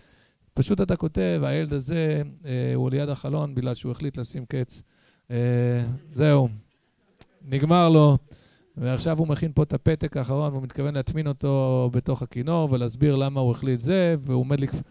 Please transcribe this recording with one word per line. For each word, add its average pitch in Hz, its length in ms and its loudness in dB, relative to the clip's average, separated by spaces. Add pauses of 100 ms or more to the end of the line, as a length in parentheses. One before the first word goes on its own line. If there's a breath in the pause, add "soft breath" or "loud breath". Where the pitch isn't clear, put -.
(540 soft breath)
פשוט 185 260 0
אתה 185 160 0
כותב, 170 480 -2
"הילד 147 280 -2
הזה, 151 500 -2 (220)
אה, 127 300 -2
הוא 127 160 0
ליד 143 180 -2
החלון 143 460 -4
בגלל 127 200 -2
שהוא 127 180 -8
החליט 143 240 -8
לשים 123 300 -10
קץ." - 360 -6 (480 soft breath)
אה, 120 60 -4 (760)
זהו, 139 360 4 (1000)
נגמר 156 400 4
לו, 151 300 8 (580 loud breath)
ועכשיו 151 420 -2
הוא 160 80 0
מכין 151 280 -2
פה 156 80 4
את 147 100 -2
הפתק - 440 0
האחרון, 139 360 -2
והוא 135 100 -6
מתכוון 139 320 -6
להטמין 151 320 -4
אותו 135 680 0
בתוך 127 300 -2
הכינור, 147 500 -2
ולהסביר 127 440 2
למה 139 240 0
הוא 123 100 2
החליט 123 300 0
זה, 170 440 2
והוא 127 160 0
עומד 135 200 0
לכפ-, - 300 -4